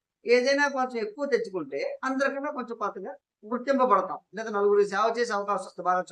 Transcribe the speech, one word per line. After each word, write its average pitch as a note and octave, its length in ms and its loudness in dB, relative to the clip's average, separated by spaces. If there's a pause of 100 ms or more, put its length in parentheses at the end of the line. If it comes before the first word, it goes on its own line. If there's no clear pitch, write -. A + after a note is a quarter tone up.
(260)
ఏదైనా C4+ 420 4
కొంచెం B3+ 280 -2
ఎక్కువ A3+ 300 -4
తెచ్చుకుంటే F3 760 -2
అందరికన్నా C4+ 460 -2
కొంచెం A#3 260 -8
కొత్తగా G#3 400 -8 (300)
గుర్తింపబడతాం, A3 720 2 (160)
లేదా A3 160 -6
నలుగురికి G3+ 400 4
సేవ G#3+ 280 2
చేసే A#3 140 0
అవకాశం G3+ 320 -2
వస్తుంది, - 200 -12
బాగా F3+ 280 2